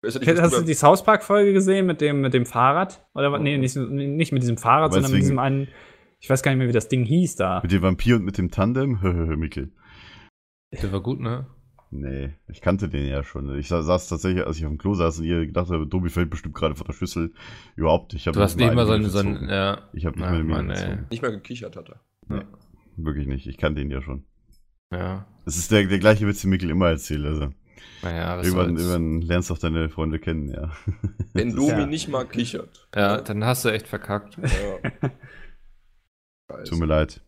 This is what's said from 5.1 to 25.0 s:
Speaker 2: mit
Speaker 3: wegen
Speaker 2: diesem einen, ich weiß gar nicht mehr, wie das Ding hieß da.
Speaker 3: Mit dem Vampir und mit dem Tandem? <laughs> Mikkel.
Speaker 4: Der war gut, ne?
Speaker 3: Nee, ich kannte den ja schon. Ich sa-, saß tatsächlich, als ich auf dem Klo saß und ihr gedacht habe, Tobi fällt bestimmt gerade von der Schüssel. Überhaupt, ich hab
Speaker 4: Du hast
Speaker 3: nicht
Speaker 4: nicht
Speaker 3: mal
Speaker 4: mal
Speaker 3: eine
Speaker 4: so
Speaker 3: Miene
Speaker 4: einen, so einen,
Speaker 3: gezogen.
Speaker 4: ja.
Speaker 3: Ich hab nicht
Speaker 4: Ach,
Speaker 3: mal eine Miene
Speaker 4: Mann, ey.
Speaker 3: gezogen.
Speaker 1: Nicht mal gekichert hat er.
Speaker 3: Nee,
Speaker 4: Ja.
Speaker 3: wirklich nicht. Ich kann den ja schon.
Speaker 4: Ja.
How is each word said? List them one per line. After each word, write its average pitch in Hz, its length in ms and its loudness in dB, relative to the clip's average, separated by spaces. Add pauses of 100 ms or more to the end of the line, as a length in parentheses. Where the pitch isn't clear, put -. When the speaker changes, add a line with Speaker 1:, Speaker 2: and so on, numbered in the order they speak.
Speaker 2:
mit 131 60 4
Speaker 3:
wegen - 80 6
Speaker 2:
diesem 135 140 2
einen, 139 300 0 (500)
ich - 100 -20
weiß 131 140 2
gar 139 80 2
nicht 131 80 2
mehr, 127 80 2
wie 120 60 2
das 113 140 2
Ding 127 160 2
hieß 165 340 2
da. 92 260 0
Speaker 3:
Mit 87 80 0
dem 92 100 4
Vampir 95 360 4
und 95 80 0
mit 98 120 -4
dem 90 140 0
Tandem? 127 500 0
<laughs> 82 380 0
Mikkel. 71 320 -6 (1000)
Speaker 4:
Der 98 200 -6
war 98 100 -4
gut, 123 180 -6
ne? 117 280 -6 (420)
Speaker 3:
Nee, 69 440 -8 (160)
ich 76 100 -16
kannte 95 300 0
den 69 180 -2
ja 69 160 -4
schon. 69 340 -8
Ich 73 120 -8
sa-, 85 120 2
saß 82 280 0
tatsächlich, 90 360 -2
als 82 120 -4
ich 80 80 -6
auf 73 60 -6
dem 76 60 -6
Klo 98 160 -2
saß 82 260 0
und 82 40 -6
ihr 82 220 0
gedacht 87 240 -4
habe, 80 180 -2
Tobi 90 220 -2
fällt 85 200 0
bestimmt 76 240 -8
gerade 78 220 -2
von - 100 -12
der - 60 -10
Schüssel. 82 400 -4 (460)
Überhaupt, 82 360 2
ich - 140 -6
hab 82 60 -2
Speaker 4:
Du 101 80 2
hast 87 160 2
Speaker 3:
nicht 120 80 4
Speaker 4:
nicht 117 100 4
Speaker 3:
mal 117 100 4
Speaker 4:
mal 107 80 4
Speaker 3:
eine 107 140 2
Speaker 4:
so 95 120 0
Speaker 3:
Miene 98 100 0
Speaker 4:
einen, 104 100 -4
so - 60 -6
einen, - 20 -8
Speaker 3:
gezogen. - 20 -8
Speaker 4:
ja. 98 440 -2
Speaker 3:
Ich 80 120 -6
hab 80 120 -4
nicht 92 80 -4
Speaker 4:
Ach, 90 60 -2
Speaker 3:
mal 87 40 2
eine 80 80 0
Miene 78 200 0
Speaker 4:
Mann, 92 60 -4
ey. - 140 -4
Speaker 3:
gezogen. 95 260 -6
Speaker 1:
Nicht 117 120 -8
mal 127 100 -2
gekichert 104 460 -12
hat 82 120 -18
er. - 120 -20 (260)
Speaker 3:
Nee, 104 120 -6
Speaker 4:
Ja. - 40 -10 (540)
Speaker 3:
wirklich 76 300 -4
nicht. 67 200 -6
Ich 64 100 -12
kann 73 160 0
den 73 160 -4
ja 67 120 -6
schon. 69 240 -10 (680)
Speaker 4:
Ja. 92 340 -8 (180)